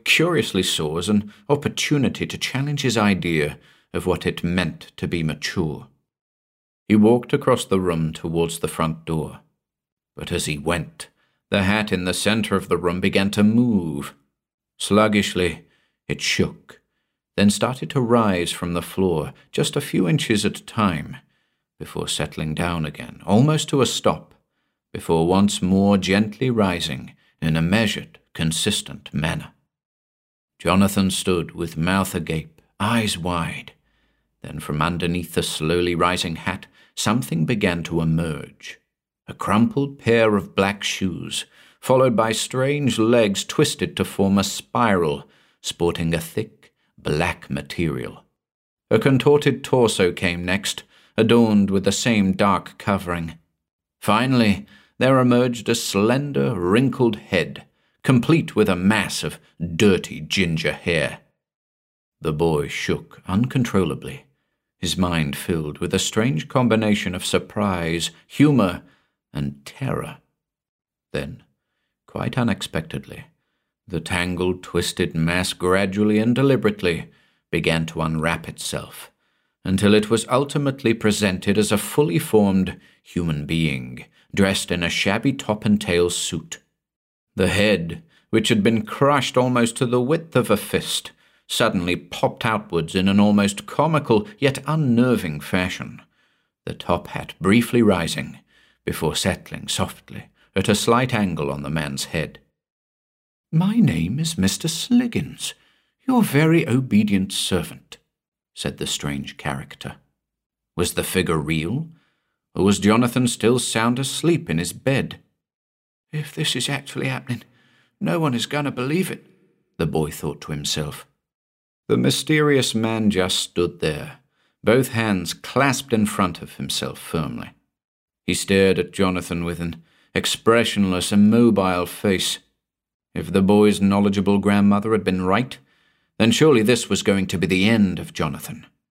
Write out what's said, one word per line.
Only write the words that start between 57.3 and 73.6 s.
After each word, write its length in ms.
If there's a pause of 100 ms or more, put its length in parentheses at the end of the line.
complete 520
with 140
a 60
mass 480
of 160 (360)
dirty 460
ginger 500
hair. 480 (1040)
The 120
boy 340
shook 600
uncontrollably, 960 (520)
his 200
mind 380
filled 440
with 140
a 60
strange 480
combination 680
of 120
surprise, 840 (140)
humor, 580 (500)
and 320
terror. 540 (920)
Then, 320 (600)
quite 320
unexpectedly, 880 (600)